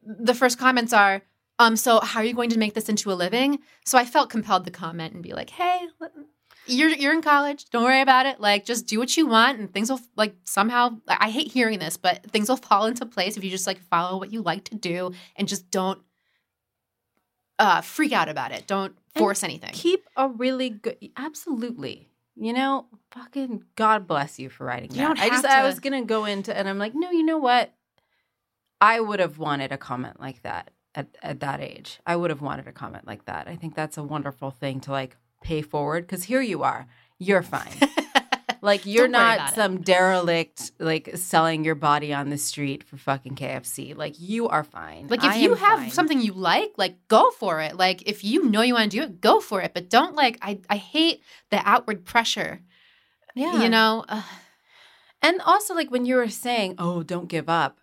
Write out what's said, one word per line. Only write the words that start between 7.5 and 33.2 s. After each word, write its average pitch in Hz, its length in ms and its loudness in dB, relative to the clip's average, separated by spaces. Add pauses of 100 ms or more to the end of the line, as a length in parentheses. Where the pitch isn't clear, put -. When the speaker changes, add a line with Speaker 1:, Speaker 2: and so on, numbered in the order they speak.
Speaker 1:
Don't 233 140 0
worry 262 180 4
about 262 240 6
it. 262 120 -4
Like, 202 280 2
just 240 200 -4
do 214 120 -2
what 247 180 0
you 320 100 4
want, 233 320 4
and 196 140 -10
things 214 160 -2
will, 262 120 -2 (140)
like, 214 200 0 (100)
somehow," 240 540 0 (100)
I, - 120 2
I 214 100 0
hate 226 220 -4
hearing 220 260 0
this, 160 180 -6
but - 360 -2
things 214 180 0
will 262 80 2
fall 208 260 2
into 240 220 -4
place 240 320 -4
if 190 60 -10
you 190 60 -6
just, 185 160 -6
like, 190 140 -6
follow 180 380 -2
what 190 120 -10
you 226 120 -8
like 175 220 -4
to - 100 -14
do 180 400 -6 (220)
and 196 120 -4
just - 220 -8
don't, 190 320 -4 (1600)
uh, 180 220 4
freak 247 320 -4
out 170 160 0
about 131 240 -8
it. - 140 -12
Don't 196 280 -4 (200)
Speaker 2:
And - 80 2
Speaker 1:
force 202 200 0
anything. 160 300 -10
Speaker 2:
keep 370 340 -2 (100)
a 269 120 2
really 254 420 -4
good, 214 260 -10 (200)
absolutely. 240 960 -10 (240)
You 226 180 -6
know, 269 340 -2 (260)
fucking 247 520 -10 (120)
God 214 300 2
bless 143 320 -4
you 127 120 -12
for - 140 -16
writing 127 260 -8
Speaker 1:
You 127 80 -10
Speaker 2:
that. 262 100 -2
Speaker 1:
don't 302 120 0
Speaker 2:
I 202 100 2
just, 254 160 2
Speaker 1:
have 269 120 6
Speaker 2:
I 269 40 4
Speaker 1:
to 269 60 4
Speaker 2:
was 269 120 -4
gonna 269 240 -4
go 214 220 -2
into, 202 300 -6
and 196 120 -2
I'm 196 100 -4
like, 214 160 -4
"No, 349 160 -4
you 339 120 2
know 320 160 2
what? 247 340 2 (1080)
I 226 200 6
would 208 200 -2
have 156 180 -2
wanted 143 340 -4
a 135 60 -8
comment - 420 -10
like 135 220 -14
that - 280 -10 (240)
at, 143 140 -10 (140)
at 147 180 -10
that 143 220 -8
age. - 440 -16
I 170 80 -2
would 175 140 -2
have 156 140 -6
wanted 139 260 -8
a 135 40 -20
comment - 340 -16
like 104 180 -16